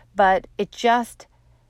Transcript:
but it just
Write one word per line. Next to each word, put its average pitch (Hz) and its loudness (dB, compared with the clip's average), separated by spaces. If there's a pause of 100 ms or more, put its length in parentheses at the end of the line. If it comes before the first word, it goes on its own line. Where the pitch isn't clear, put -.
(160)
but 190 2 (100)
it 202 -8
just - -4 (420)